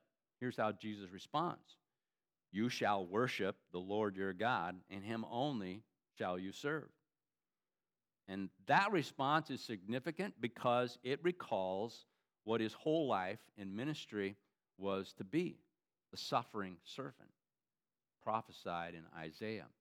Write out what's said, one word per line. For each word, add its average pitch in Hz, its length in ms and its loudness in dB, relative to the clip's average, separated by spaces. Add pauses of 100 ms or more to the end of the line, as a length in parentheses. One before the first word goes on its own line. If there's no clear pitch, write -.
(400)
here's 123 180 -2
how 110 140 2
Jesus 101 380 -8
responds. - 680 -4 (760)
"You 110 180 0
shall 101 360 2
worship 104 520 2 (140)
the 87 80 -4
Lord 101 360 2
your 95 180 0
God, 90 460 0 (100)
and 98 140 -8
him 113 220 -4
only 113 580 -2 (340)
shall 92 200 0
you 95 140 -6
serve." 143 380 -4 (1400)
And 98 220 -4 (180)
that 196 240 6
response 151 580 2
is 127 120 -4
significant 127 800 -4
because 120 640 2
it 139 200 -2
recalls 104 840 0 (380)
what 113 180 2
his 110 120 2
whole 156 340 2
life 98 320 2 (180)
in 98 180 -6
ministry 107 600 -2 (420)
was 95 360 0
to - 100 -6
be, 156 360 -2 (520)
the - 60 -12
suffering 101 680 -2
servant, - 480 -12 (880)
prophesied 87 720 -2
in 82 120 -12 (100)
Isaiah. 82 540 -6 (120)